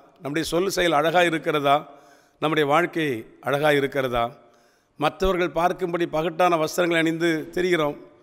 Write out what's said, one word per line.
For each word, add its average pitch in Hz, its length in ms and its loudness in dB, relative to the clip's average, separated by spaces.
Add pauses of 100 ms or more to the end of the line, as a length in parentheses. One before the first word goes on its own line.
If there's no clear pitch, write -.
(120)
நம்முடைய 147 360 -6
சொல் 196 200 0
செயல் 175 240 0
அழகா 156 300 4
இருக்கிறதா? 156 680 0 (520)
நம்முடைய 151 280 0
வாழ்க்கை 151 580 0 (140)
அழகா 143 320 0
இருக்கிறதா? 131 580 0 (680)
மற்றவர்கள் 170 680 0
பார்க்கும்படி 180 480 -2
பகட்டான 165 520 0
வஸ்திரங்களை 170 320 0
அணிந்து 165 560 0
தெரிகிறோம், 175 440 0 (260)